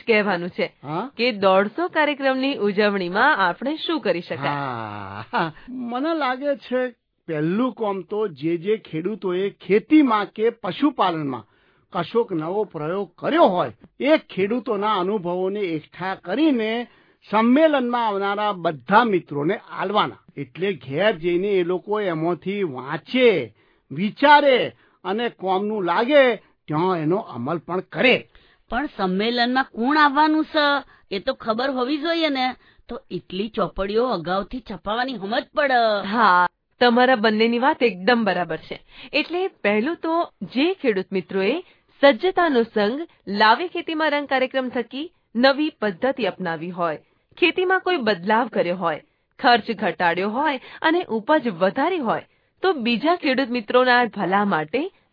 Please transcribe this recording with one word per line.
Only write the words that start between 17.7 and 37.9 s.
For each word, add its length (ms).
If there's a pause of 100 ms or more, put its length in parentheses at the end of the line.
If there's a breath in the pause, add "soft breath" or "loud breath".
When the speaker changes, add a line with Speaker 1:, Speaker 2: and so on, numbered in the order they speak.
Speaker 2:
આવનારા 460
બધા 520
મિત્રોને 560 (100)
આલવાના. 540 (120)
એટલે 360
ઘેર 400
જઈને 360
એ 160
લોકો 360
એમાંથી 640
વાંચે, 920 (360)
વિચારે 840 (280 soft breath)
અને 240
કોમનું 560
લાગે 640 (200 soft breath)
ત્યાં 300
એનો 180
અમલ 420
પણ 220
કરે. 480 (420 soft breath)
Speaker 3:
પણ 260
સંમેલનમાં 680
કોણ 320
આવવાનું 480
છે 220 (500 soft breath)
એ 20
તો 160
ખબર 360
હોવી 280
જોઈએ 300
ને. 280 (320 soft breath)
તો 120 (100)
એટલી 380
ચોપડીઓ 580
અગાઉથી 540
છપાવવાની 540
સમજ 300 (100)
પડે. 540
Speaker 1:
હા, 380 (340)
તમારા 360
બંનેની 420
વાત 240
એકદમ 420